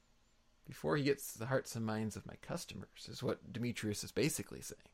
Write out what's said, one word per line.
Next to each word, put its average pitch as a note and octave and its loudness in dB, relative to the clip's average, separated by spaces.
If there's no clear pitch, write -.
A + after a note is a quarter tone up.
"Before D3+ 2
he C#3 4
gets - 4
the A2+ -4
hearts C3 2
and A2+ 2
minds A2 2
of - -8
my - -10
customers," - -8
is A#2+ -8
what - -2
Demetrius G#2+ 0
is - -10
basically - 2
saying. - -10